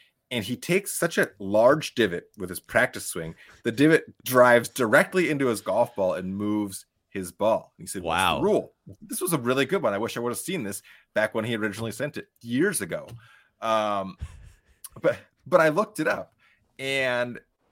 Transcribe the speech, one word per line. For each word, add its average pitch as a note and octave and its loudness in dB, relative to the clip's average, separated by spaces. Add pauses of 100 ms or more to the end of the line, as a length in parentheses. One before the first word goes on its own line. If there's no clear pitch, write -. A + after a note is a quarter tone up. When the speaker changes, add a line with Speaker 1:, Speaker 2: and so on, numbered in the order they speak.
(320)
Speaker 1:
And A#2+ -4
he A#2 -6
takes G3 -2
such - -4
a E3 2 (100)
large A2+ 4
divot F2+ -2
with F#2 -8
his F2 -12
practice - -2
swing, D#3+ -8 (280)
the A#2 -2
divot D3+ 4 (180)
drives B2 6
directly C#3+ 2
into C#3 0
his A2+ 0
golf A2 0
ball F#2 2
and F#2 -4
moves G#2 -4 (240)
his F#2 -10
ball. G2+ -2
And F2 -18
he - -
said, F#2+ -10
"What's E2 0
the F2 2
Speaker 2:
Wow. C2+ -4
Speaker 1:
rule?" F#3+ 0 (280)
This - -10
was F#3+ -2
a D3+ 0
really C3 0
good F#3+ -4
one. A2 0
I G2+ -2
wish A2 -6
I - -4
would A#2+ -4
have A#2 -6
seen F3 -6
this G2+ -10 (320)
back G#2+ 0
when A2 -2
he A#2+ -2
originally G#2+ -4
sent D3 -8
it - -12 (140)
years C#3 -2
ago. D#3+ -8 (520)
Um, G#2 0 (840)
but, - 0 (300)
but E3+ 6
I D#3+ 6
looked F3+ -2
it D#3 -4
up, - -4 (420)
and, B2+ -2 (320)